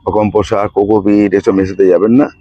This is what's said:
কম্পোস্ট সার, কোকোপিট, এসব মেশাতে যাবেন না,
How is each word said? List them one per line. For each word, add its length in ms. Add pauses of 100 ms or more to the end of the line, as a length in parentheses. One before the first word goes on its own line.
কম্পোস্ট 440
সার, 200
কোকোপিট, 640
এসব 180
মেশাতে 360
যাবেন 240
না, 180 (120)